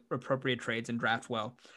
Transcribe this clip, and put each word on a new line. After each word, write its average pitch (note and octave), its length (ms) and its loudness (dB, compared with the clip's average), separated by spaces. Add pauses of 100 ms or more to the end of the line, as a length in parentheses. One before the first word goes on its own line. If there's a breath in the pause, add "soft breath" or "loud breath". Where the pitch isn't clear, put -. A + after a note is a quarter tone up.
(120)
appropriate C3 480 0
trades A#2 280 -2
and A#2 120 -2
draft A#2 280 2
well A2+ 280 -2 (200 soft breath)